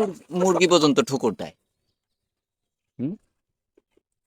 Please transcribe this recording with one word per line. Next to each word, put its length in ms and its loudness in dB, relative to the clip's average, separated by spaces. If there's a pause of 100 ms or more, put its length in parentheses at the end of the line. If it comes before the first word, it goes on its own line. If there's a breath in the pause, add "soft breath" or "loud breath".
(420)
মুরগি 320 2
পর্যন্ত 240 4 (120)
ঠোকর 220 -2 (100)
দেয়। 140 -14 (1400)
হুম? 140 -8 (1120)